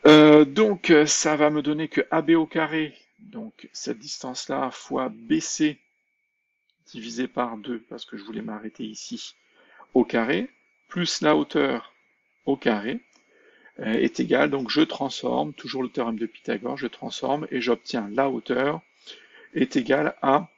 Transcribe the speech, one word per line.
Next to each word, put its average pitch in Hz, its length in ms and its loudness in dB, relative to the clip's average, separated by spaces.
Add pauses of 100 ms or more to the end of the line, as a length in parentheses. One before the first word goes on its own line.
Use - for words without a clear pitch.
Euh, 151 360 10
donc, 190 460 0
euh, 151 140 8
ça 151 320 0
va 151 140 4
me 151 100 -2
donner 151 280 -4
que - 120 -2 (100)
A 160 120 0
B 151 80 -2
au 160 160 4
carré, 156 480 -4 (240)
donc - 560 -18
cette - 240 -8
distance-là, 135 720 -8
fois 131 400 -6
B 113 300 -2
C 151 380 -2 (1080)
divisé 117 420 -8
par 117 300 -6
deux, 113 220 -10 (100)
parce 120 160 -16
que 113 100 -16
je 101 80 -16
voulais 110 160 -12
m'arrêter 110 440 -12
ici, 110 500 -14 (580)
au 123 120 4
carré, 143 440 -2 (400)
plus - 320 -4
la 151 160 4
hauteur 139 560 -2 (540)
au 139 100 0
carré, 117 440 -2 (800)
euh, 110 120 -4
est 127 260 0
égal, 131 300 2
donc 135 220 -4
je 147 100 0
transforme, 139 720 -2
toujours 131 300 -8
le 123 80 -6
théorème 117 280 -4
de 113 80 -4
Pythagore, 120 520 -8
je 135 80 -8
transforme 135 640 -6
et 131 100 -4
j'obtiens 117 500 -4
la 135 200 0
hauteur 131 500 -4 (720)
est 143 240 0
égale 139 460 0
à 139 360 2